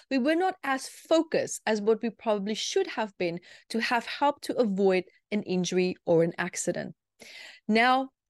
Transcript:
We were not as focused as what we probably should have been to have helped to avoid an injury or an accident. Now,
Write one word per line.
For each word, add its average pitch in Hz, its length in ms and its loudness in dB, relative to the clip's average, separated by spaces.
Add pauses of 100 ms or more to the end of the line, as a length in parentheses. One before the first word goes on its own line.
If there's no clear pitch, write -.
(100)
We 269 80 0
were 277 160 2
not 370 280 0
as 269 260 -4
focused - 760 -2
as 214 160 0
what 214 220 2
we 233 80 -2
probably 208 440 -2
should 370 340 -2 (100)
have 220 180 -6
been 175 240 -4 (300)
to 226 100 -4
have 233 240 0
helped - 400 0
to - 140 -4
avoid 190 460 2 (280)
an 208 120 -2
injury 180 600 0
or 165 180 4
an 170 140 0
accident. - 580 -6 (720)
Now, 254 440 2 (200)